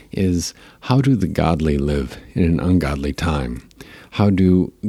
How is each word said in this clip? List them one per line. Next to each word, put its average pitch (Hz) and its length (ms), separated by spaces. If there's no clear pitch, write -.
is 90 440
how 131 200
do 131 140
the 92 120
godly 78 500
live 69 400
in 90 100
an 82 160
ungodly 73 540
time? 65 480
How 101 140
do 92 440